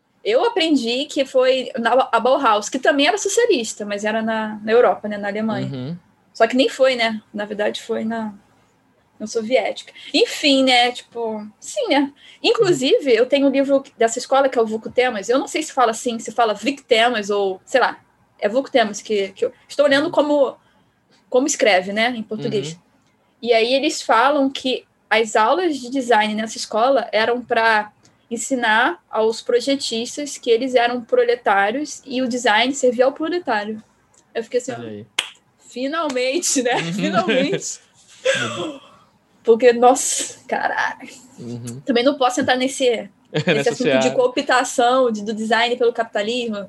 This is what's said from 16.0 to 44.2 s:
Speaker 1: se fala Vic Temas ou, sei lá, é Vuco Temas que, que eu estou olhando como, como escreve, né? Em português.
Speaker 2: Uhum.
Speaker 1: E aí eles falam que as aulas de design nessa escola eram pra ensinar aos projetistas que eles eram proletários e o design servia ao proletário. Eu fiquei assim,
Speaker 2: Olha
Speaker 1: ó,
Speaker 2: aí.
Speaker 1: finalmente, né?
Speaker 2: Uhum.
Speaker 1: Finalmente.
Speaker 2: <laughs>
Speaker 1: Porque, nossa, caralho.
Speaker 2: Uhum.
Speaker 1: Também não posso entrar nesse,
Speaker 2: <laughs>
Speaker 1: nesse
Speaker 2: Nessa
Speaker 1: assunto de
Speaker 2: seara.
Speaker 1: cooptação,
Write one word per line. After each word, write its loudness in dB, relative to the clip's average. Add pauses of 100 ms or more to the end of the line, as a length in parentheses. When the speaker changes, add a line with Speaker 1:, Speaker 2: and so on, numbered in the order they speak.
Speaker 1:
se -12
fala 0
Vic -4
Temas 2
ou, -2
sei 0
lá, 0 (400)
é -2
Vuco -2
Temas 0
que, -4
que -6
eu -6 (160)
estou 0
olhando 2
como, 2 (720)
como 2
escreve, 2
né? 0
Em -8
português. -6
Speaker 2:
Uhum. -20 (640)
Speaker 1:
E 0
aí 4
eles 0
falam 2
que -4 (260)
as 2
aulas 2
de -12
design 0
nessa -8
escola 0
eram 0
pra 2 (400)
ensinar 0
aos -2
projetistas -2
que -6
eles 2
eram 2
proletários 0
e -4
o -2
design 2
servia 2
ao 2
proletário. -4 (500)
Eu -6
fiquei -4
assim, -10
Speaker 2:
Olha -10
Speaker 1:
ó, -10
Speaker 2:
aí. -14 (520)
Speaker 1:
finalmente, -4
né? 0
Speaker 2:
Uhum. -4
Speaker 1:
Finalmente. -2 (420)
Speaker 2:
<laughs> -4 (540)
Speaker 1:
Porque, 6
nossa, 2
caralho. -4 (300)
Speaker 2:
Uhum. -12
Speaker 1:
Também 0
não 2
posso 0
entrar 0
nesse, -2 (120)
Speaker 2:
<laughs> -20
Speaker 1:
nesse 0
Speaker 2:
Nessa 2
Speaker 1:
assunto -2 (100)
de 4
Speaker 2:
seara. 2
Speaker 1:
cooptação, 2